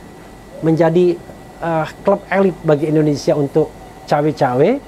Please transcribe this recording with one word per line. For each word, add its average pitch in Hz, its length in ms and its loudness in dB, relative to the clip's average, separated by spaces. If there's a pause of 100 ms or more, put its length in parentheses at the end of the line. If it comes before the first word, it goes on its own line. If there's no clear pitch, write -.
(640)
menjadi, 165 520 2 (440)
eh, 160 260 -4 (180)
klub 196 240 2
elit 185 320 0
bagi 156 280 0
Indonesia 151 440 0
untuk 147 360 0 (360)
cawe-cawe, 147 640 2 (180)